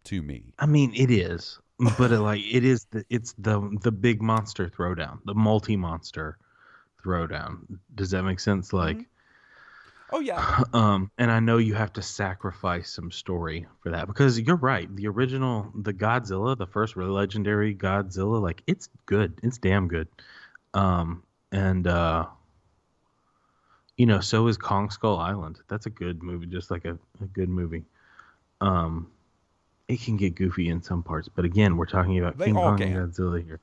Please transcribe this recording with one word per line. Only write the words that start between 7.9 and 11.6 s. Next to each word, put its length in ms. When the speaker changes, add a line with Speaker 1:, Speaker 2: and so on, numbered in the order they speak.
Speaker 2:
Does 160
that 140
make 160
sense? 340
Like, 240
Speaker 1:
Mm-hmm. 80
Oh, 80
yeah. 480
Speaker 2:
<sighs> 60
um, 440
and 120
I 100
know 160
you 180